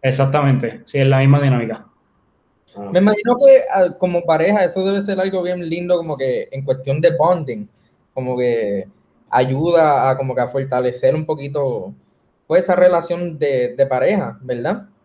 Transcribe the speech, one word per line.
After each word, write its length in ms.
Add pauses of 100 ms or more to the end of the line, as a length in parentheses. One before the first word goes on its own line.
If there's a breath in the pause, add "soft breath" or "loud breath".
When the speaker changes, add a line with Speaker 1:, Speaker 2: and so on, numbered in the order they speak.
Speaker 1:
Exactamente, 840
sí, 140
es 80
la 120
misma 220
dinámica. 440 (880)
Speaker 2:
Ah, 160
Speaker 3:
Me 80
Speaker 2:
ok. 40
Speaker 3:
imagino 340
que, 240 (120)
ah, 240
como 260
pareja 400
eso 220
debe 160
ser 180
algo 240
bien 240
lindo, 300
como 200
que 340
en 120
cuestión 380
de 160
bonding, 500 (460)
como 240
que 500 (420)
ayuda 800
a, 80
como 160
que 80
a 60
fortalecer 680
un 100
poquito, 680 (540)
pues, 160
esa 120
relación 600
de, 380
de 120
pareja, 540
¿verdad? 460 (180)